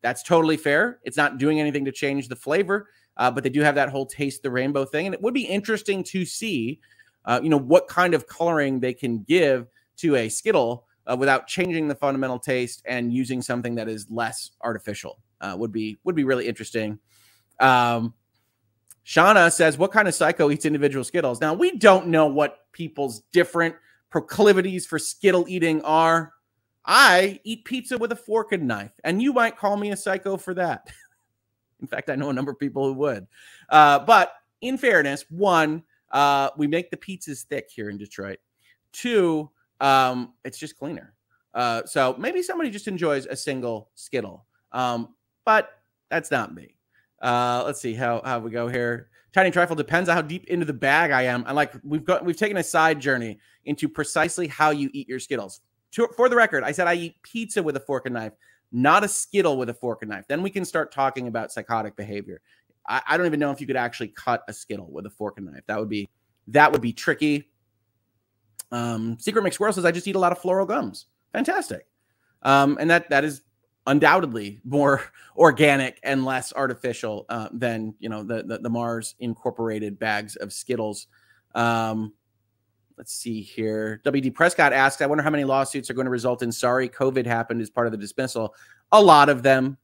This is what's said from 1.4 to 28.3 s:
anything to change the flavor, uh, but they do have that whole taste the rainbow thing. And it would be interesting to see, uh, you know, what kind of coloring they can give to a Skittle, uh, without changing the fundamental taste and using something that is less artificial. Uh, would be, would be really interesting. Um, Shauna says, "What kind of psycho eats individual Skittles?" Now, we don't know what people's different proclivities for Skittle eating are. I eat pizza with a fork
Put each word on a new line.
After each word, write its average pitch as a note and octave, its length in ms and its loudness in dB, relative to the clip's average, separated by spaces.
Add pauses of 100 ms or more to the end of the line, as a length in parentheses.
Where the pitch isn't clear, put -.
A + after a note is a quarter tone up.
anything C#3+ 260 -2
to C3+ 60 -4
change C#3 360 -4
the B2+ 80 -10
flavor, G3 540 -2 (260)
uh, B2 160 2
but B2+ 120 -4
they C3 60 0
do C#3+ 120 0
have D3 140 4
that C3+ 140 2
whole C3+ 160 -4
taste C#3 380 -8
the C3+ 80 -4
rainbow C3+ 340 0
thing. D3+ 220 -4
And F#3 80 -4
it - 60 -12
would A#3 120 -2
be B3+ 120 -2
interesting G3+ 580 -4
to F#3 220 -4
see, C#3+ 560 -6 (440)
uh, A#2+ 160 0
you D#3+ 80 -2
know, D3+ 80 4
what C#3 300 4
kind F3+ 260 2
of C#3+ 140 -2
coloring D3 520 0
they B2 140 -2
can A#2 300 -4
give C#3 440 2 (300)
to D#3 200 2
a A2 120 0
Skittle, C3 560 0 (220)
uh, B2+ 100 -2
without C3 300 2
changing E3 400 -2
the C#3+ 80 -2
fundamental C3+ 420 -2
taste B2 480 -4
and A#2+ 260 -4
using B2+ 300 -4
something A#2+ 340 -4
that A2 140 -6
is G#2+ 200 -10
less A2+ 420 -8 (100)
artificial. G#2+ 580 -10 (220)
Uh, F#2+ 160 -8
would A2+ 140 -6
be, G#2+ 320 -8
would F3 120 -4
be C#3+ 100 0
really B2+ 220 0
interesting. G#2+ 520 -6 (600)
Um, A#2+ 540 4 (920)
Shauna F3+ 480 6
says, D#3+ 280 2
"What F#3+ 120 2
kind G#3+ 160 4
of E3 60 0
psycho D#3+ 380 2
eats D3+ 140 -4
individual C#3+ 400 0
Skittles?" C3 360 -2
Now, D#3 140 0
we F4 220 0
don't F#3+ 300 6
know D#3 200 6
what D3 440 -2
people's C#3 500 -8 (100)
different E3+ 440 2 (360)
proclivities F#3+ 760 2
for D#3+ 140 -6
Skittle F3+ 480 2
eating E3 340 0
are. D#3+ 520 2 (560)
I G3 540 6
eat A3+ 220 -12
pizza B3 320 -6
with A#3 160 -4
a - 20 -4
fork G#3+ 380 -4